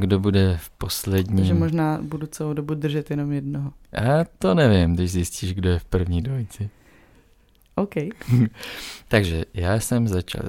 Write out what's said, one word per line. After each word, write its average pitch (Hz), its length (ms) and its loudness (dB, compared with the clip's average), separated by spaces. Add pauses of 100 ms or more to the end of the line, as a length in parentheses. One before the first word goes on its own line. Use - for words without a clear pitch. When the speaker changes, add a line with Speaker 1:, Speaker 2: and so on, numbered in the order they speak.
Speaker 1:
kdo 98 200 2
bude 95 420 4
v - 80 -18
posledním 95 680 -2
Speaker 2:
Takže - 180 2
možná 160 480 0
budu 151 240 -8
celou 151 260 -6
dobu 151 220 -6
držet 147 360 -4
jenom 143 220 -4
jednoho. 143 400 -6 (200)
Speaker 1:
A 147 320 2 (140)
to 185 160 2
nevím, 98 400 6
když 90 180 0
zjistíš, 92 420 -2
kdo 92 160 0
je 87 80 2
v - 60 -8
první 90 380 0
dvojici. 117 480 -6 (1040)
Speaker 2:
OK. 196 200 -4 (560)
Speaker 1:
<laughs> - 580 -16
Takže 87 360 2 (100)
já 95 260 0
jsem 117 280 0
začal, 90 400 -4